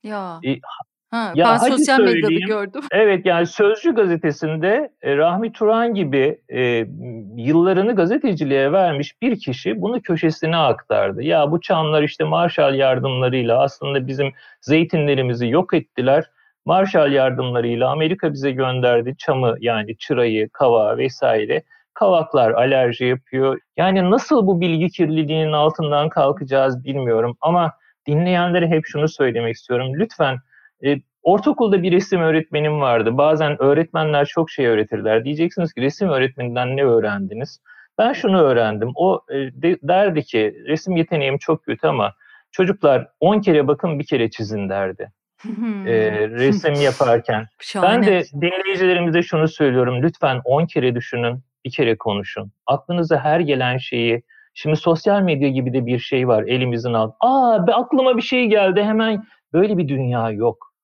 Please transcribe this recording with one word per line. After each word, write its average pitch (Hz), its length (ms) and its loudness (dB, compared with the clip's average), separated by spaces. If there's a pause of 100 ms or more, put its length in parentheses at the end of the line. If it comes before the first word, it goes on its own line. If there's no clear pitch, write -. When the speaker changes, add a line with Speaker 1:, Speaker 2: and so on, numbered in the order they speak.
Speaker 1:
Ya. 190 420 -10
Speaker 2:
E, 269 80 -2
ha-, - 320 -10 (260)
Speaker 1:
Ha, 226 240 -4
Speaker 2:
ya 165 120 4
Speaker 1:
ben 226 120 6
Speaker 2:
hadi 240 120 2
Speaker 1:
sosyal 269 300 4
medyada 170 200 4
Speaker 2:
söyleyeyim. 208 280 0
Speaker 1:
gördüm. 208 320 -4 (120)
Speaker 2:
Evet, 196 340 2
yani 170 200 2
Sözcü 220 480 0
gazetesinde, 170 960 0 (120)
e, 139 140 -2
Rahmi 175 360 0
Turan 226 420 0
gibi, 139 460 0 (120)
e, 123 80 -4 (760)
yıllarını 175 580 2
gazeteciliğe 160 760 0
vermiş 170 500 -2
bir 233 160 0
kişi 180 440 -6
bunu 226 200 -4
köşesine 165 540 -2
aktardı. 107 680 0
Ya 151 280 2
bu 170 100 0
çamlar 156 420 0
işte 147 220 -2
Marshall 156 500 0
yardımlarıyla 127 880 0
aslında 139 440 -4
bizim 135 260 -4 (280)
zeytinlerimizi 139 880 0
yok 175 260 0
ettiler. 139 500 0 (400)
Marshall 175 480 2
yardımlarıyla 123 800 0
Amerika 160 420 -2
bize 139 180 -4
gönderdi 127 680 0
çamı 127 420 0
yani 113 360 -4
çırayı, 110 560 -2
kavağı 117 440 2
vesaire. 127 680 -2 (320)
Kavaklar 156 560 2
alerji 127 540 0
yapıyor. 131 540 -2 (180)
Yani 185 340 2
nasıl 240 360 2
bu 180 140 2
bilgi 170 280 0
kirliliğinin 156 640 -2
altından 151 560 0
kalkacağız 135 760 0
bilmiyorum 120 560 -2
ama 165 320 0 (340)
dinleyenlere 175 600 0
hep 160 180 0
şunu 151 220 -2
söylemek 117 480 -2
istiyorum. 127 380 -4
Lütfen, 151 440 -2 (460)
e, 143 120 2 (260)
ortaokulda 196 600 2
bir 175 100 0
resim 185 280 0
öğretmenim 151 600 0
vardı. 117 380 0
Bazen 151 440 2
öğretmenler 151 640 2
çok 165 240 -4
şey 135 160 -2
öğretirler. 107 580 0
Diyeceksiniz 165 480 -4
ki - 80 -10
resim 143 280 -2
öğretmeninden 131 680 -2
ne 139 80 0
öğrendiniz? 107 760 -2 (380)
Ben 226 140 2
şunu 190 280 2
öğrendim. 117 540 2
O, 175 260 0 (100)
e, 135 40 -6
de-, 139 480 -2
derdi 175 400 0
ki 107 320 -2 (120)
resim 160 300 -2
yeteneğim 147 420 -2
çok - 260 -4
kötü - 220 -4
ama 113 280 0 (380)
çocuklar 156 560 2 (120)
on 202 200 4
kere 151 280 2
bakın 147 300 -2
bir 143 80 -6
kere 113 240 -2
çizin 101 380 -6
derdi. 98 440 -6 (300)
Speaker 1:
Hmm. 214 440 -6
Speaker 2:
E, 107 420 0
resim 143 460 0
Speaker 1:
<laughs> 143 100 0
Speaker 2:
yaparken. 117 640 0 (120)
Speaker 1:
Şahane. 190 340 0
Speaker 2:
Ben 220 140 4
de 180 180 2 (160)
dinleyicilerimize 180 840 0
şunu 160 260 0
söylüyorum. 127 540 0
Lütfen 143 420 0
on 143 220 2
kere 127 280 0
düşünün, 120 480 -4 (220)
bir 123 60 -8
kere 117 280 0
konuşun. 101 540 -6 (140)
Aklınıza 165 520 -2
her 151 220 0
gelen 131 380 -2
şeyi, 117 440 -2 (320)
şimdi 151 220 -2
sosyal 190 460 0
medya 147 260 0
gibi 127 240 -2
de 127 140 -2
bir 120 120 -2
şey 127 300 -2
var 110 140 2
elimizin 120 500 -2
altında. 110 280 -2
Aa, 233 460 2
be, 233 80 2
aklıma 254 420 2
bir 220 60 -2
şey 247 240 0
geldi 202 360 2
hemen. 220 420 0 (280)
Böyle 190 260 2
bir 156 100 -2
dünya 123 420 -2
yok. 110 400 -4 (140)